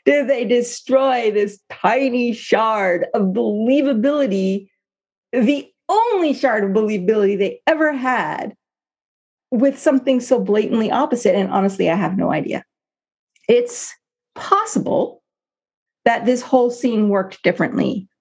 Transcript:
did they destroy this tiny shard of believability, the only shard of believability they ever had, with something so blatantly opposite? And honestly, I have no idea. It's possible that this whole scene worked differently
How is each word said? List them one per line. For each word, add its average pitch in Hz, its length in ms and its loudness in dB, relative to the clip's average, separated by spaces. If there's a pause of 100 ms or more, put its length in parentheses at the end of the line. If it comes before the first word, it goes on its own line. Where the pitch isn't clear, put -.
did 277 240 4
they 240 160 0
destroy 240 840 0
this 202 280 -2 (100)
tiny 240 640 0
shard 208 800 0
of 190 180 0
believability, 226 1400 0 (600)
the 262 360 0 (220)
only 392 440 2
shard 220 300 0
of 196 60 0
believability 202 680 0
they 196 280 -2
ever 311 280 2
had, 220 640 -4 (920)
with 269 300 0
something 269 400 2
so 240 200 0
blatantly 208 520 0
opposite? 240 440 0
And 196 140 0
honestly, 190 400 0
I 165 60 0
have 185 200 -2
no 175 160 0
idea. - 320 -4 (840)
It's 480 420 0 (440)
possible - 880 -2 (840)
that 233 200 0
this 247 180 0
whole 247 260 2
scene 220 400 0
worked 190 320 -4
differently - 640 -2 (140)